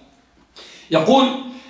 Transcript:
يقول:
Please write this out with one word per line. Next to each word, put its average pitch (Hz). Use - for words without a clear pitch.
يقول: 262